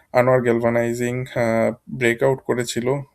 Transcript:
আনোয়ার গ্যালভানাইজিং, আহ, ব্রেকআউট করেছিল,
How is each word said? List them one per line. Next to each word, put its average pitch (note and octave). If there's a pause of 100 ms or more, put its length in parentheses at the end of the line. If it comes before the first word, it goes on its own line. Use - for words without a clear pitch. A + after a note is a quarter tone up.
(140)
আনোয়ার B2+
গ্যালভানাইজিং, A#2+ (100)
আহ, A2+ (160)
ব্রেকআউট C3
করেছিল, A#2+ (200)